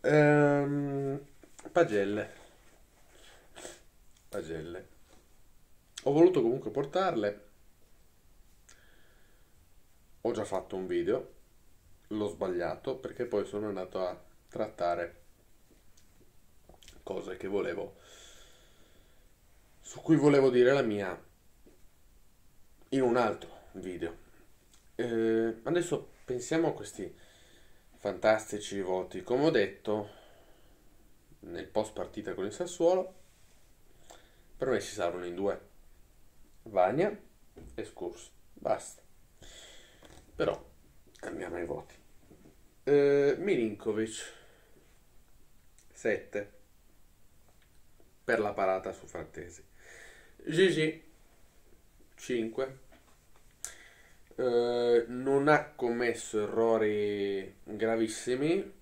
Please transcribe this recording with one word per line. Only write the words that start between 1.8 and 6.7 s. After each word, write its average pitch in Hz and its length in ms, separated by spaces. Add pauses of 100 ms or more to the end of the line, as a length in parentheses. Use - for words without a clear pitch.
Pagelle. 82 600 (1120)
Ho 139 100
voluto 165 300
comunque 113 300